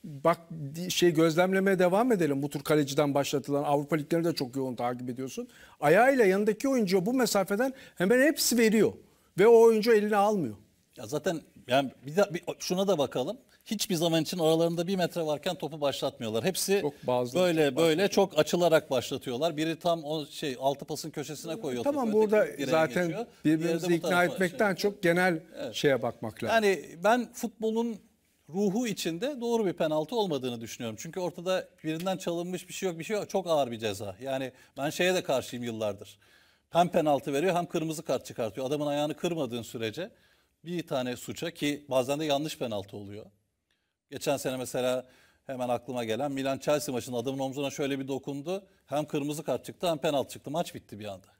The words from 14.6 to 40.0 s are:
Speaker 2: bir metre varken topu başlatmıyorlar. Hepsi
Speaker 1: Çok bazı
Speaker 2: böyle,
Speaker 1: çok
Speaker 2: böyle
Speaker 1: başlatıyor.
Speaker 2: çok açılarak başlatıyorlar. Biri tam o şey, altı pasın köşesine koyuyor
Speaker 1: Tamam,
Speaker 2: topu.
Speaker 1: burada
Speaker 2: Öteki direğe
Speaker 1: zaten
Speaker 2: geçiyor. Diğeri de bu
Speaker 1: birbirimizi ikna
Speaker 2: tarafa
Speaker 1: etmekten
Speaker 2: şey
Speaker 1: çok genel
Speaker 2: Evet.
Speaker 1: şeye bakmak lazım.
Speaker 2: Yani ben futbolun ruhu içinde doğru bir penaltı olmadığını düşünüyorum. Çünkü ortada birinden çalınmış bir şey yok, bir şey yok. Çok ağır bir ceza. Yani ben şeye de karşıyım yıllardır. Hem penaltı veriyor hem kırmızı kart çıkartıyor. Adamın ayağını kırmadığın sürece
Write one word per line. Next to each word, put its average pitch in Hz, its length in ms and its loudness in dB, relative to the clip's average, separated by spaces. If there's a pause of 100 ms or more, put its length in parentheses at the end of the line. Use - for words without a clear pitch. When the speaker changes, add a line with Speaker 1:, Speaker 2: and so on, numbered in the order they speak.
Speaker 2:
bir 196 100 -2
metre 175 260 -2
varken 156 320 -4
topu 156 260 -10
başlatmıyorlar. 127 640 -2
Hepsi 190 360 0
Speaker 1:
Çok - 260 -6
bazı 123 320 0
Speaker 2:
böyle, 160 300 4
Speaker 1:
çok 127 100 -2
Speaker 2:
böyle 165 240 4
Speaker 1:
başlatıyor. 202 60 2 (200)
Speaker 2:
çok 151 100 0
açılarak 160 520 4
başlatıyorlar. 135 680 -2
Biri 160 220 -2
tam 165 260 0
o 147 220 -6
şey, 139 340 -8
altı 139 240 0
pasın 156 260 -8
köşesine 156 500 -8
koyuyor 131 240 -4
Speaker 1:
Tamam, 277 220 0
Speaker 2:
topu. 214 140 2
Speaker 1:
burada 214 220 4
Speaker 2:
Öteki 156 160 -2
direğe 139 120 -4
Speaker 1:
zaten 160 380 2
Speaker 2:
geçiyor. 214 180 -6 (180)
Diğeri 156 140 4
de 156 40 -2
bu - 20 -4
Speaker 1:
birbirimizi 170 300 0
ikna 170 140 -2
Speaker 2:
tarafa 180 160 4 (100)
Speaker 1:
etmekten 185 400 0
Speaker 2:
şey - 20 -4 (140)
Speaker 1:
çok - 120 -12
genel 170 380 2 (180)
Speaker 2:
Evet. 120 160 -8
Speaker 1:
şeye 131 280 2
bakmak 117 420 -6
lazım. 208 100 0
Speaker 2:
Yani 196 300 2 (200)
ben 233 280 2
futbolun 226 640 -4 (520)
ruhu 202 380 0
içinde 208 540 -4
doğru 233 260 0
bir 170 60 0
penaltı 156 440 -2
olmadığını 131 440 -2
düşünüyorum. 113 400 -8
Çünkü 170 200 -10
ortada 180 480 -4 (160)
birinden 170 320 -4
çalınmış 175 520 -6
bir - 60 -16
şey 190 140 -4
yok, 165 100 -6
bir 160 60 -10
şey 214 120 -4
yok. 175 140 -6
Çok 185 160 -2
ağır 143 240 2
bir 117 80 -6
ceza. 101 420 -4
Yani 135 320 -6 (260)
ben 143 120 -4
şeye 180 240 0
de 180 80 0
karşıyım 123 420 -4
yıllardır. 107 540 -6 (520)
Hem 170 180 2
penaltı 151 440 0
veriyor 165 240 0
hem 175 100 -2
kırmızı 160 360 -6
kart - 240 -4
çıkartıyor. 123 400 -6
Adamın 147 200 -2
ayağını 147 280 -2
kırmadığın 135 480 -4
sürece 117 480 -8 (540)